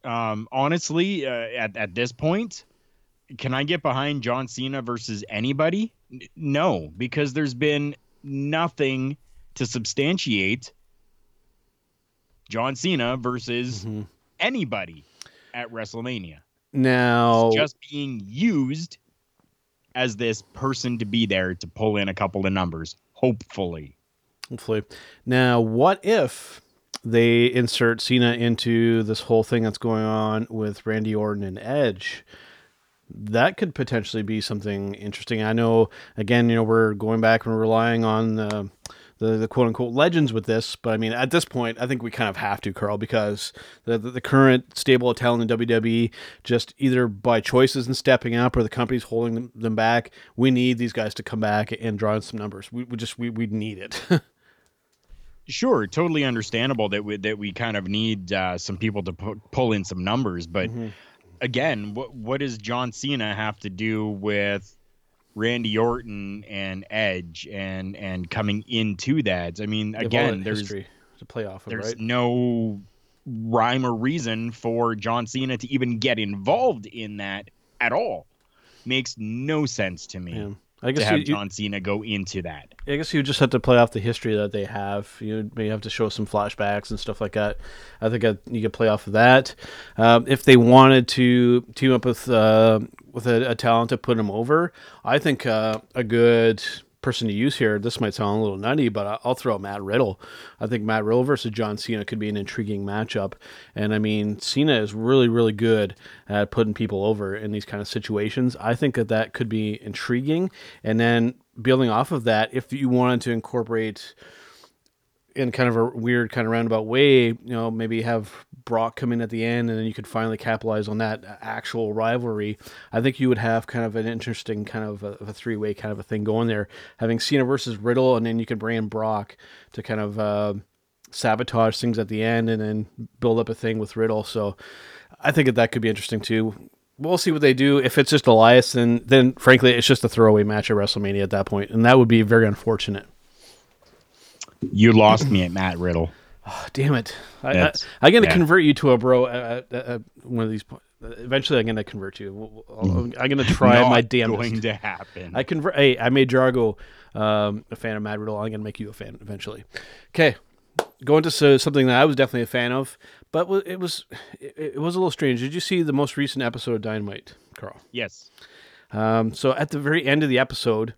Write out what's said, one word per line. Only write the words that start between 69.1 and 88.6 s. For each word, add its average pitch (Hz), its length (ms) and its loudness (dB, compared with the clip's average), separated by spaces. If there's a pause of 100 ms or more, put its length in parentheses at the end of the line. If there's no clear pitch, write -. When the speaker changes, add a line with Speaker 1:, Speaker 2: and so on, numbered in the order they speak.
Speaker 1:
that? 87 360 -4
I 104 60 -6
mean, 107 260 -4
Speaker 2:
They 107 60 -10
have 117 80 -6
all - 20 -4
Speaker 1:
again, 120 320 0
Speaker 2:
that 95 60 -8
Speaker 1:
there's, 107 160 -4
Speaker 2:
history 101 260 -12 (320)
to - 60 -20
play 110 200 -8
off 95 200 -16
of, 117 60 -12
Speaker 1:
there's 110 160 -8
Speaker 2:
right? 117 120 -10
Speaker 1:
no 120 800 -2 (460)
rhyme 117 600 0
or 123 100 -2
reason 117 560 -4
for 117 440 -2
John 113 320 -4
Cena 131 300 -6
to 123 160 -10
even 127 260 0
get 123 200 0
involved 110 640 -2
in 107 320 -14
that 98 320 -10 (320)
at 120 100 0
all. - 340 -4 (600)
Makes 127 320 -2
no 127 480 -4
sense 95 420 -6
to 92 120 -12
me 87 180 -10
Speaker 2:
Yeah. 104 120 -8 (340)
I 127 100 -2
guess 143 100 0
Speaker 1:
to - 60 0
have 107 100 2
Speaker 2:
you, - 0 -
you - 60 -6 (100)
Speaker 1:
John 101 160 -8
Cena 101 280 -6
go 101 240 -6
into 101 380 -6
that. 78 320 -14 (140)
Speaker 2:
I 143 80 -4
guess 151 180 -6
you 151 80 2
just 135 180 -2
have 131 120 4
to 127 80 2
play 123 180 4
off 117 140 6
the 113 80 -6
history 113 360 -2
that 104 160 -2
they 104 140 -4
have. 101 540 -8
You 110 340 -6
may 110 140 -4
have 107 140 -4
to 110 100 -10
show 110 180 -2
some 107 160 -6
flashbacks 104 640 -4
and 107 100 -8
stuff - 220 -8
like 104 120 -6
that. 104 240 -2 (440)
I 110 80 0
think 117 160 -2
I, 107 120 2 (120)
you 113 140 -4